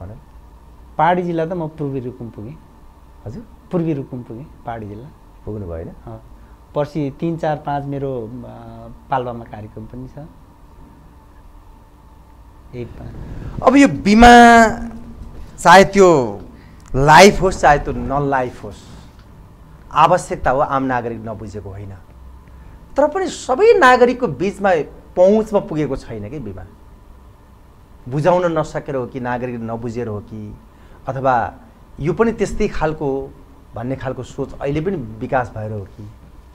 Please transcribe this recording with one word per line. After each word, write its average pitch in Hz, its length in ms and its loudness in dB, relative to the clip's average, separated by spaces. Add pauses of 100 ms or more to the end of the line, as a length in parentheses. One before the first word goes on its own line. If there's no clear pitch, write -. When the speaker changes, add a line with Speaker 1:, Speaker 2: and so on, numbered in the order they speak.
Speaker 1:
भनेर? 101 160 -16 (800)
Speaker 2:
पहाडी 180 240 2
जिल्ला 165 240 -2
त 180 60 -6
म 165 160 -6
पूर्वी 139 320 -6
रुकुम 120 300 -12
पुगेँ। 117 280 -14 (680)
Speaker 1:
हजुर? 180 200 -14 (260)
Speaker 2:
पूर्वी 170 200 -2
रुकुम 135 300 -8
पुगेँ, 117 440 -16
पहाडी 113 220 -10
जिल्ला। 110 200 -16 (360)
Speaker 1:
पुग्नु 107 220 -10
भएन? 82 220 -10
Speaker 2:
अँ। 113 340 -18 (520)
पर्सि 147 460 -4
तिन, 170 160 -4
चार, 156 200 -4
पाँच 143 280 -6
मेरो, 135 460 -8 (160)
अ, - 20 -16 (640)
पाल्पामा 123 340 -4
कार्यक्रम 110 420 -16
पनि 127 220 -14
छ। - 100 -18 (2500)
यही 120 100 -10
पा- - 800 -14
Speaker 1:
अब 262 140 -2
यो 277 120 2
बिमा, 233 800 8 (920)
चाहे 180 260 10
त्यो 160 560 4 (560)
लाइफ 151 460 8
होस्, 185 180 0
चाहे 147 180 6
त्यो 143 140 -6
नन 123 300 -4
लाइफ 131 420 -4
होस्, - 280 -16 (1000)
आवश्यकता 170 580 2
हो, 135 100 2
आम 135 220 0
नागरिक 120 420 -4
नबुझेको 101 460 -12
होइन। 98 240 -14 (1000)
तर 294 120 4
पनि 381 180 -2
सबै 403 520 4
नागरिकको 247 480 6
बिचमा 190 440 0 (460)
पहुँचमा 208 440 4
पुगेको 147 360 -4
छैन 110 340 -12
कि 151 80 -10
बिमा। 98 240 -12 (1500)
बुझाउन 170 500 2
नसकेर 151 360 -6
हो 127 120 -2
कि, 123 140 -10
नागरिक 123 400 -4
नबुझेर 113 480 -6
हो 104 120 -6
कि, 107 360 -14 (520)
अथवा 127 460 0 (460)
यो 156 120 -2
पनि 226 200 2
त्यस्तै 208 360 -2
खालको 156 360 -4
हो 135 260 -4 (440)
भन्ने 123 220 -6
खालको 131 260 -8
सोच - 380 -10
अहिले 143 200 -4
पनि 185 160 -4
विकास 120 600 -6
भएर 107 160 -8
हो 104 80 -8
कि? 104 280 -16 (460)